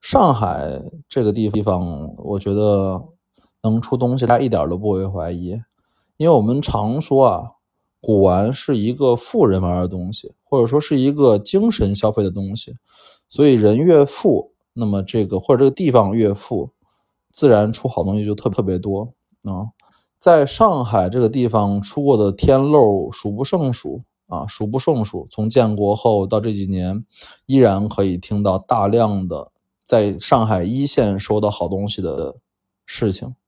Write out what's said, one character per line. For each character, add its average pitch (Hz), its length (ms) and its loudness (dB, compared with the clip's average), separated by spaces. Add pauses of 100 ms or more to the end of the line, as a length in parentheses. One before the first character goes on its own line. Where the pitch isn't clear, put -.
上 196 320 4
海 78 500 -4 (240)
这 127 160 -2
个 104 80 2
地 107 180 -2 (120)
方， 87 560 -4
我 98 200 -8
觉 98 160 -4
得 98 480 0 (640)
能 110 160 0
出 - 160 -4
东 127 220 -2
西， 127 80 -2
大 117 140 4
家 135 40 -2
一 127 60 -2
点 82 200 -2
都 87 80 -4
不 104 120 -4
会 95 160 -2
怀 90 260 -8
疑， 90 300 -10 (560)
因 156 100 0
为 - 20 4
我 143 120 6
们 123 200 0
常 113 380 -4
说 135 280 2
啊， 101 240 -2 (480)
古 104 220 2
玩 98 300 2
是 131 260 -4
一 107 160 -2
个 131 220 2
富 185 300 0
人 95 160 2
玩 90 200 -2
的 90 60 -4
东 90 240 -8
西， - 220 -16 (100)
或 135 180 0
者 117 40 4
说 131 140 0
是 151 180 -2
一 131 140 2
个 135 260 4
精 196 320 0
神 101 240 -2
消 107 180 -2
费 107 120 -2
的 95 80 -2
东 98 240 -8
西， - 200 -14 (520)
所 - 180 0
以 139 80 6
人 107 240 4
越 156 280 6
富， - 480 -2 (200)
那 117 120 -4
么 98 180 0
这 104 240 -2
个， 92 120 -4
或 135 140 2
者 120 60 4
这 139 60 4
个 135 60 4
地 151 200 -2
方 107 240 4
越 107 180 2
富， 101 380 -8 (600)
自 - 180 4
然 104 220 6
出 - 160 -6
好 90 160 -4
东 98 140 -2
西 107 80 -2
就 104 80 -2
特， - 160 -4
特 98 140 -4
别 92 160 -2
多 104 340 -6 (300)
啊。 101 260 -8 (480)
在 160 280 6
上 160 400 2
海 98 240 0
这 120 100 -2
个 117 80 4
地 120 200 0
方 104 340 0
出 143 220 -6
过 139 120 4
的 104 160 2
天 135 280 2 (120)
漏 107 400 4
数 - 200 -8
不 110 120 -6
胜 143 300 -2
数 92 300 -10 (240)
啊， 82 200 -10
数 107 200 -8
不 117 100 -4
胜 131 260 0
数。 95 280 -10
从 110 180 -4
建 110 260 2
国 101 200 0
后 104 320 0
到 107 120 0
这 110 140 -4
几 98 140 -4
年， 95 380 -4 (420)
依 135 80 0
然 104 340 4
可 101 140 -2
以 92 160 -2
听 101 240 -4
到 95 160 0
大 104 280 0
量 104 400 0
的 80 240 -8 (320)
在 104 360 2
上 120 260 2
海 98 180 0
一 127 220 -2
线 104 340 0
收 107 200 -2
到 104 100 0
好 87 180 -6
东 98 220 -6
西 101 140 -8
的 73 320 -6 (500)
事 - 260 -4
情。 127 240 -10 (120)